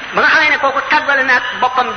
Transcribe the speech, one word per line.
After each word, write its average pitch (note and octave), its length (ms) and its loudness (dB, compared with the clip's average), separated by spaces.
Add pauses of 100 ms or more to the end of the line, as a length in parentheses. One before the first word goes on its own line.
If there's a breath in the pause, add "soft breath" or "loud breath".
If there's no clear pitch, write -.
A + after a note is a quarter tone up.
(140)
Ba F#3+ 80 0
nga D4+ 60 4
xamee D4+ 220 4
ne C#4 80 0
kooku C#4 300 -2
tàggale C#4+ 360 0
na C4 120 2
ak B3+ 60 0 (180)
boppam B3 360 0